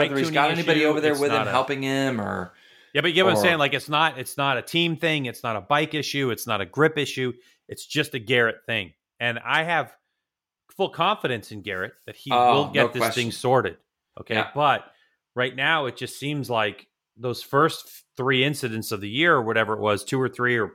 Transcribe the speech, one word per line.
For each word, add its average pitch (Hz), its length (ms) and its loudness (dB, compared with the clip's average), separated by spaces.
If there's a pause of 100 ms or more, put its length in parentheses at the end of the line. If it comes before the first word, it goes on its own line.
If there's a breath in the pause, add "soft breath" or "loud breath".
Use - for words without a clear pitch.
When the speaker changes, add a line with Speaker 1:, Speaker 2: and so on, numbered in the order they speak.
(100)
Speaker 1:
whether 139 60 -2
he's 151 120 0
Speaker 2:
tuning 156 60 -6
Speaker 1:
got 147 160 4
anybody 160 300 2
Speaker 2:
issue, 151 80 4
Speaker 1:
over 151 120 2
there 151 120 2
Speaker 2:
it's 139 80 0
Speaker 1:
with 143 100 2
him 113 80 2
Speaker 2:
not 107 100 0
a - 20 -2
Speaker 1:
helping 135 320 0
him 135 380 0
or 95 320 -6 (420 soft breath)
Speaker 2:
Yeah, 143 60 2
but 165 80 2
you 160 60 0
get 185 100 4
what 190 80 6
I'm - 60 4
Speaker 1:
or 202 40 4
Speaker 2:
saying? 170 160 4
Like, 139 160 2
it's 131 140 -6
not, 151 300 0
it's - 180 -10
not 139 200 0
a 113 60 -4
team 170 340 0
thing. 156 300 0
It's 113 160 -10
not 113 140 -2
a 101 40 -4
bike 151 340 0
issue. 139 360 -2
It's 107 160 -4
not 107 140 -2
a 95 60 -2
grip 151 320 2
issue. 127 340 -2 (360 soft breath)
It's - 180 -14
just 147 280 -4
a 135 40 -6
Garrett 117 380 2 (100)
thing. 101 260 -4 (280)
And 117 200 -2
I 147 240 0
have 160 280 -2 (840)
full 190 140 -2
confidence 165 600 -4
in 104 100 -14
Garrett 95 300 -6 (140)
that 110 100 -18
he - 160 -12
Speaker 1:
Oh, 123 220 6
Speaker 2:
will 143 160 4
get 139 120 2
Speaker 1:
no 117 60 4
Speaker 2:
this - 120 -6
Speaker 1:
question. 117 240 0
Speaker 2:
thing 110 80 -4
sorted. 120 440 2 (440)
Okay. - 140 -8
Speaker 1:
Yeah. - 200 -2
Speaker 2:
But 139 300 2 (500 soft breath)
right 123 200 -2
now, 147 320 0
it 120 100 -6
just - 220 -10
seems 139 300 -4
like 107 380 -2 (300)
those 120 260 -6
first - 640 0 (120)
three 131 280 2
incidents 120 480 -4
of 101 80 -4
the 104 80 -8
year, 156 260 2
or 127 80 2
whatever 110 320 0
it 104 60 -6
was, 104 240 0
two 135 160 -2
or 127 80 0
three, 123 280 0
or 104 180 0